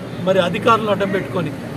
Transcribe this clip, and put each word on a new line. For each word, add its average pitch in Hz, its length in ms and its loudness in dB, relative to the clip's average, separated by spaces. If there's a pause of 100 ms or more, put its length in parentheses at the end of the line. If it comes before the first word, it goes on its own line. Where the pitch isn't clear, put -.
(200)
మరి 185 180 2
అధికారులను 214 520 2
అడ్డం 196 200 0
పెట్టుకొని, 180 400 -2 (260)